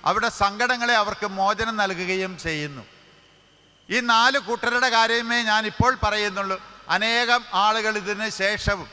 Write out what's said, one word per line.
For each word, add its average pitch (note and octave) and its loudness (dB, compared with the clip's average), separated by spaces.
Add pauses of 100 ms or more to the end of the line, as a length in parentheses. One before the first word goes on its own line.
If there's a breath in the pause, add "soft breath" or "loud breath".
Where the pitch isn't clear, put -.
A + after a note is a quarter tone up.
അവരുടെ G#3 0
സങ്കടങ്ങളെ A#3+ 0
അവർക്ക് G#3 0
മോചനം G3+ 0
നൽകുകയും F#3 -2
ചെയ്യുന്നു. D3 -6 (1080)
ഈ A3+ 0
നാല് A#3+ 4
കൂട്ടരുടെ A#3+ 0
കാര്യമേ A#3 2
ഞാൻ G#3+ 0
ഇപ്പോൾ A#3 0
പറയുന്നുള്ളൂ. G3+ -2 (280)
അനേകം A#3 2
ആളുകൾ G#3+ 2
ഇതിന് G#3 -4
ശേഷവും G3 -2